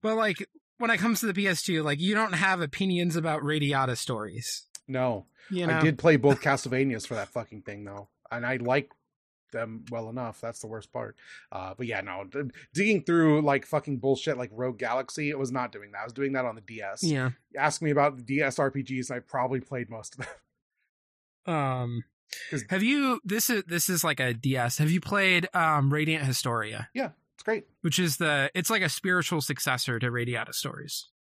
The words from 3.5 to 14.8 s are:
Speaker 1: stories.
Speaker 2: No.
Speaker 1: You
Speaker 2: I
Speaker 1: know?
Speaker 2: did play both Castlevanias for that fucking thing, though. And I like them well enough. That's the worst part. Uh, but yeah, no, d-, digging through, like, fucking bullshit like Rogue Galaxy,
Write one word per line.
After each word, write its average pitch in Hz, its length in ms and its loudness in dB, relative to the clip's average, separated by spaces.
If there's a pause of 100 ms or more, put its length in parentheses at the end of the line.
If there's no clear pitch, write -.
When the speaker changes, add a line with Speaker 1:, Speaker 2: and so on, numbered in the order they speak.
Speaker 1:
stories. - 720 -6 (200)
Speaker 2:
No. 127 400 -2 (240)
Speaker 1:
You 180 140 -2
Speaker 2:
I - 20 0
Speaker 1:
know? 160 140 2
Speaker 2:
did 156 180 4
play 160 180 8
both 135 260 6
Castlevanias 131 640 0
for 123 80 -8
that 101 140 -4
fucking 110 340 -10
thing, 104 220 -12
though. 101 240 -14 (220)
And 120 140 -6
I 127 120 -2
like 123 340 0 (640)
them 113 380 -8
well 117 200 -6
enough. 120 300 -8
That's 117 200 -8
the 117 60 -12
worst 110 260 -12
part. 113 240 -8 (360)
Uh, 92 260 -8
but 123 80 -6
yeah, 107 160 -4
no, 98 220 -8
d-, 131 260 -6 (240)
digging 202 300 2
through, 160 380 6
like, 139 220 4
fucking 143 340 -2
bullshit 135 380 0
like 123 160 -6
Rogue 123 260 -4
Galaxy, 131 520 -2